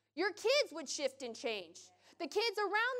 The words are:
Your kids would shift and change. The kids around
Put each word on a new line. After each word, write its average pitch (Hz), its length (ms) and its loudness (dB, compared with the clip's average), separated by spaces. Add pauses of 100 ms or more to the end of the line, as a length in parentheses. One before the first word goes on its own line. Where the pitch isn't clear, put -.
(160)
Your 381 140 2
kids 508 420 2
would 302 160 -8
shift 269 320 -2
and 233 160 -6
change. 196 400 -6 (420)
The 339 80 -4
kids 415 320 0
around 427 420 2